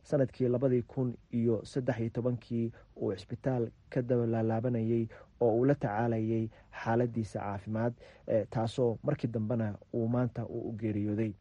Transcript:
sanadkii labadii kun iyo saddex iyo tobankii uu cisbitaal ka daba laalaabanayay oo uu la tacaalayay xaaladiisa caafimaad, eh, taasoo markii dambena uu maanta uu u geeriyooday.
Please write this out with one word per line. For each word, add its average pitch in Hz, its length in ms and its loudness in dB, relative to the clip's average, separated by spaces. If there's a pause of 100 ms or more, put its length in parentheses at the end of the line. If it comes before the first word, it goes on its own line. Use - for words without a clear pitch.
sanadkii 131 440 2
labadii 123 340 2
kun 123 320 -2 (200)
iyo 117 320 2
saddex 127 340 -2
iyo 117 100 0
tobankii 117 600 -2 (300)
uu 110 140 0
cisbitaal 120 520 -2 (220)
ka 131 120 -2
daba 120 240 2
laalaabanayay 113 840 2 (340)
oo 117 160 6
uu 123 80 4
la 143 100 4
tacaalayay 113 720 0 (340)
xaaladiisa 117 560 0
caafimaad, 107 540 -4 (340)
eh, 110 220 2
taasoo 113 540 0
markii - 240 -2
dambena 110 460 0 (200)
uu 113 140 0
maanta 120 380 0
uu 120 240 -6
u 113 80 -8
geeriyooday. 104 640 0